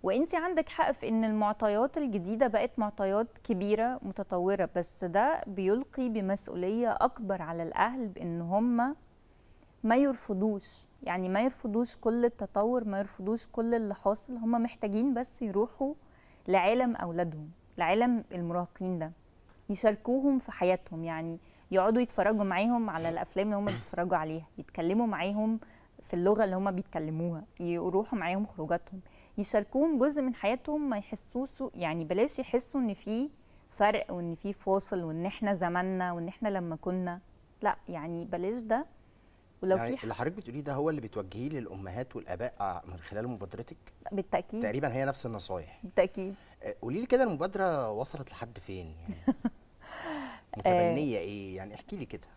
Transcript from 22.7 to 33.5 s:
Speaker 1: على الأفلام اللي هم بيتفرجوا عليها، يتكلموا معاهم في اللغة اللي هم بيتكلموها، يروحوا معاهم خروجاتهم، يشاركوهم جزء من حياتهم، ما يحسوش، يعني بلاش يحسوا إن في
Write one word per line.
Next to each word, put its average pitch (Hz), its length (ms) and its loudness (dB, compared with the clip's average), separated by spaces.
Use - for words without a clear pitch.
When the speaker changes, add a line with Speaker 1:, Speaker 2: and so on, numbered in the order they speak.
Speaker 1:
على 165 180 -2
الأفلام 185 380 -2
اللي 214 100 0
هم 202 80 0
بيتفرجوا 185 520 -2
عليها، 156 300 -4
يتكلموا 185 480 0
معاهم 208 540 0
في - 120 -6
اللغة 202 300 6
اللي 185 120 0
هم 196 140 0
بيتكلموها، 165 760 -4
يروحوا 180 580 0
معاهم 185 280 0
خروجاتهم، 175 540 -4
يشاركوهم 254 600 2
جزء 285 240 4
من 254 120 0
حياتهم، 285 560 -2
ما 220 80 -2
يحسوش، 247 500 -6
يعني 165 300 -2
بلاش 190 340 2
يحسوا 254 420 -2
إن 220 140 0
في 233 360 -2